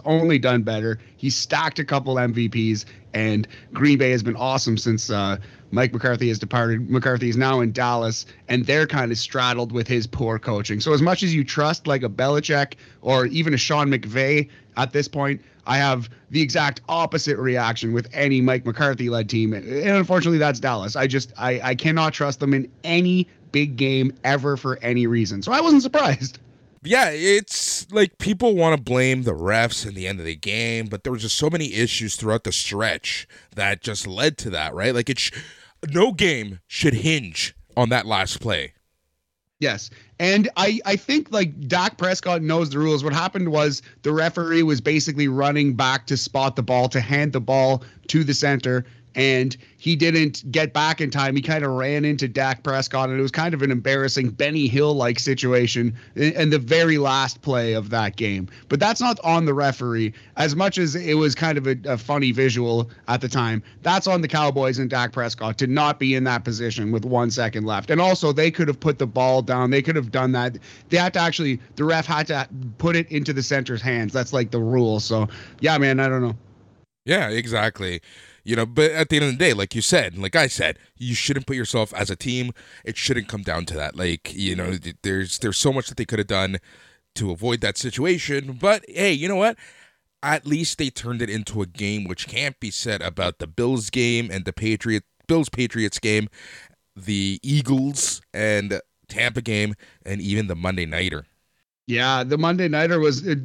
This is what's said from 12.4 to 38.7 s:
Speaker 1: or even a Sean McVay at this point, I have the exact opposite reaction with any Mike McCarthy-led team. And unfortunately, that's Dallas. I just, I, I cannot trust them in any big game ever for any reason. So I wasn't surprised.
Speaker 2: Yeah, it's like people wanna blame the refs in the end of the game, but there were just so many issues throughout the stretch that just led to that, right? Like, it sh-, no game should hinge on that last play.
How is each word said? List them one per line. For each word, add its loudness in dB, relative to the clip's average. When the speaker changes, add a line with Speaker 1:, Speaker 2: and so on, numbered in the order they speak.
Speaker 1:
or 2
even 0
a 2
Sean 2
McVay 0
at -2
this 0
point, -4
I 2
have 0
the 0
exact 0
opposite -2
reaction -2
with -2
any 2
Mike 2
McCarthy-led -2
team. 0
And -8
unfortunately, 2
that's 2
Dallas. -2
I 2
just, -2
I, -2
I -2
cannot 0
trust -4
them 2
in -2
any 2
big 0
game 2
ever 0
for -4
any 2
reason. 0
So -4
I 2
wasn't 8
surprised. 0
Speaker 2:
Yeah, 4
it's 0
like 2
people 2
wanna 4
blame 2
the 0
refs 0
in -8
the -8
end -6
of -8
the -6
game, -4
but -10
there -4
were -4
just -4
so 0
many -4
issues -2
throughout -2
the -4
stretch -4
that -2
just -6
led -2
to -8
that, -4
right? 0
Like, -2
it -2
sh-, -2
no 2
game -2
should 0
hinge -2
on 4
that 0
last 0
play. -4